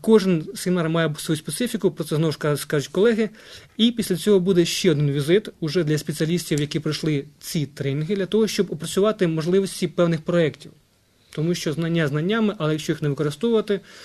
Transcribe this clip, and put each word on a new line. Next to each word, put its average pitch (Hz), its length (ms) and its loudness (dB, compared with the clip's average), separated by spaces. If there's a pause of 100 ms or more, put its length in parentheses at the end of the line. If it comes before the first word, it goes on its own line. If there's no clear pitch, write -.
кожен 185 440 4 (100)
семінар 180 340 0
має 160 300 0
свою 156 200 -2
специфіку, 208 520 -2
про - 140 -6
це 151 120 -4
знову 156 160 2
ж - 60 -10
ка-, 147 180 0
скажуть 143 320 -2
колеги. 214 420 2 (460)
І 226 140 4
після 214 260 -2
цього 196 240 4
буде 175 240 4
ще 175 260 0
один 147 200 2
візит 151 380 2 (120)
уже 160 240 0
для 151 140 0
спеціалістів, 160 640 -2
які 147 200 -4
пройшли 151 440 -2 (160)
ці 147 260 -4
тренінги, 147 500 -4
для 190 100 -2
того, 214 200 2
щоб 202 260 -2
опрацювати 190 540 0
можливості 175 640 0
певних 170 320 0
проєктів. 170 520 -2 (580)
Тому 165 240 0
що 170 180 -4
знання 165 360 0
знаннями, 190 500 0
але 156 140 0
якщо 156 200 -2
їх 156 100 -8
не 151 60 0
використовувати, 202 720 -2 (240)